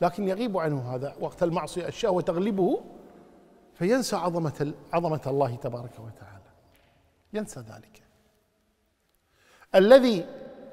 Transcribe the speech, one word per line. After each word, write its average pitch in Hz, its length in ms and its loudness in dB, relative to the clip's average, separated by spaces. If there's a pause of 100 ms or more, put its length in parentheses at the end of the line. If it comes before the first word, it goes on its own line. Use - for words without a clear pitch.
لكن 180 260 0
يغيب 196 300 -2
عنه 139 380 -2
هذا 135 240 -8
وقت 165 240 -4
المعصية، 170 440 -2
الشهوة 185 340 0
تغلبه 190 600 0 (920)
فينسى 214 420 0
عظمة 165 460 -2
ال-، 147 120 -4 (200)
عظمة 165 340 0
الله 135 280 0
تبارك 120 440 -8
وتعالى، 110 500 -20 (840)
ينسى 208 260 -8
ذلك. 110 440 -20 (1700)
الذي 220 500 8 (480)